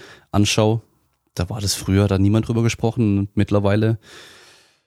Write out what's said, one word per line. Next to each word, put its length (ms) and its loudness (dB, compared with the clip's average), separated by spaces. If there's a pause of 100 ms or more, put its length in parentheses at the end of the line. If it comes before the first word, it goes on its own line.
(320)
anschaue, 500 0 (520)
da 160 -4
war 100 -10
das 160 -4
früher, 320 2
da 100 0
niemand 300 2
drüber 160 -2
gesprochen. 560 0
Und 160 -6
mittlerweile, 640 0 (880)